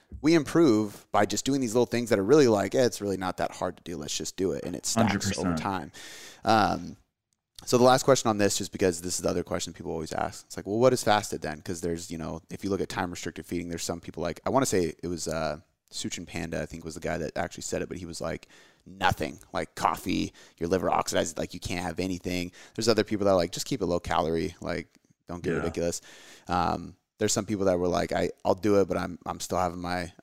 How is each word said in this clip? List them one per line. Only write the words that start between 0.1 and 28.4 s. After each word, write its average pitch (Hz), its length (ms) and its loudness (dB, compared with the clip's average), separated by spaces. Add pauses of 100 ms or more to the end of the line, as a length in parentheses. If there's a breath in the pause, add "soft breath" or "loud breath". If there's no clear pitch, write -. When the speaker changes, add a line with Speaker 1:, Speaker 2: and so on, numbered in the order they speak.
Speaker 1:
We 156 120 4
improve 131 800 4
by 104 140 4
just 104 200 -2
doing 135 160 2
these 110 120 -2
little 120 120 6
things 117 240 -2
that 107 100 4
are 95 40 2
really 135 240 8
like, 98 280 2
"Eh, 127 100 6
it's - 160 0
really 101 160 -2
not 92 200 -4
that - 140 -2
hard 90 260 -6
to - 60 -20
do. 82 140 -8
Let's 73 200 -6
just - 180 -8
do 92 180 0
it." 69 120 -4
And 87 100 -6
it - 100 -8
stacks 104 520 2
over 90 160 0
Speaker 2:
Hundred - 20 -2
percent. 78 60 -4
Speaker 1:
time. 92 300 -4 (520 loud breath)
Um, 87 540 2 (680)
so 127 120 4
the 120 80 6
last 127 180 6
question 127 260 4
on 107 100 2
this, 101 180 4
just 98 140 -6
because 87 300 0
this 87 140 -6
is 85 60 -4
the 85 80 0
other 87 140 -2
question 87 300 -6
people 85 180 -8
always 80 200 -6
ask, - 360 -6
it's - 100 -14
like, - 100 -10
"Well, 107 120 0
what 127 140 8
is 117 100 0
fasted 104 380 2
then?" 76 200 -6
'Cause 85 200 -8
there's, 85 300 -4
you 82 60 -8
know, 80 320 -8
if - 140 -12
you 98 80 -2
look 90 100 0
at - 80 -6
time 90 220 -4
restricted 85 340 -10
feeding, 87 240 -6
there's 85 140 -6
some 87 180 -6
people - 220 -8
like, 85 220 -4
I 95 40 -2
wanna 131 160 2
say 87 360 2
it 85 60 -6
was, 85 200 -6
uh, 80 320 -2 (320)
Suchin - 360 -8
Panda, 82 340 -6
I 78 40 -6
think 82 180 -12
was 82 120 -10
the 82 60 -14
guy 82 180 -2
that - 180 -6
actually 87 260 -6
said 87 200 -4
it, - 60 -10
but - 80 -8
he 87 100 -12
was 82 140 -10
like, 80 260 -6 (380 soft breath)
nothing, 92 540 -2 (140)
like 85 220 -6
coffee, 87 580 -2 (240 loud breath)
your 85 120 -2
liver 87 200 2
oxidizes, 87 480 0
like, - 160 -6
you 90 60 -12
can't 90 260 -6
have 82 140 -6
anything. 90 520 -4 (240 loud breath)
There's 113 140 -2
other 107 140 6
people 101 220 -2
that 101 60 6
are 95 60 6
like, 85 140 2
"Just - 140 -6
keep 127 160 -4
it 92 40 -2
low 87 140 0
calorie, 82 600 0
like, 80 260 -6 (400)
don't 85 160 -12
get 90 80 -2
Speaker 2:
Yeah. 80 60 -2
Speaker 1:
ridiculous." 82 440 -2 (460 loud breath)
Um, 85 480 -2 (220)
there's 107 160 0
some 104 120 -2
people 98 200 -2
that 90 140 4
were 90 80 2
like, 87 240 0
"I, 87 180 0 (140)